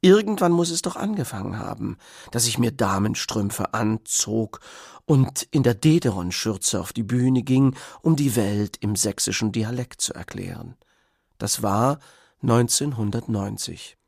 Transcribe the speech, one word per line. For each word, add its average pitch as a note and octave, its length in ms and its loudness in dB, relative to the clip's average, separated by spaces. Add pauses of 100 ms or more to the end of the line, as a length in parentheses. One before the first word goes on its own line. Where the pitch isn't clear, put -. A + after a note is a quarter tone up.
Irgendwann G3 500 6
muss E3+ 180 2
es E3+ 140 -4
doch F3+ 120 -4
angefangen B2 640 -6
haben, - 380 -6 (340)
dass A#2 140 0
ich A2+ 140 -2
mir A#2+ 120 2
Damenstrümpfe G2+ 1000 -2
anzog A2 880 -2 (440)
und C3+ 440 2
in C#3 140 2
der A#2+ 100 4
Dederon-Schürze G#2 1040 0
auf F2 140 -10
die A#2 100 -4
Bühne B2 400 2
ging, C3 320 4 (260)
um D#3+ 140 4
die C#3 200 0
Welt G#2 440 0
im G#2 160 -2
sächsischen G#2+ 560 -2
Dialekt A#2 480 -6
zu - 140 -4
erklären. - 640 -12 (640)
Das - 240 -2
war A2+ 360 2 (420)
neunzehnhundertneunzig. A#2 1600 -2 (100)